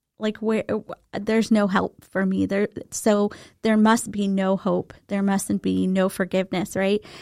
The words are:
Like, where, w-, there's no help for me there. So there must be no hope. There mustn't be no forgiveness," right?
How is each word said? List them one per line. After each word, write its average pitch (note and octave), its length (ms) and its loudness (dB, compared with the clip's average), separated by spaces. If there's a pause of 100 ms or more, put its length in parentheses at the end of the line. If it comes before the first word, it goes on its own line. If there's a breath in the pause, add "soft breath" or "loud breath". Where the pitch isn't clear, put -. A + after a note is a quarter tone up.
(180)
Like, G#3+ 200 -4
where, A3 300 0
w-, G#3+ 160 -4 (280)
there's A3 380 0
no G#3 160 4
help - 380 -2
for F#3+ 200 -2
me F#3+ 220 0
there. G3 220 0 (220)
So G#3 400 2 (320 loud breath)
there A3 140 2
must G#3+ 360 4
be G3+ 160 -2
no F#3+ 280 0
hope. F3+ 380 -4 (140)
There G3 140 -2
mustn't G3 400 0
be F#3 240 0
no F#3 220 2
forgiveness," F#3 680 -4
right? G3 240 0 (220 loud breath)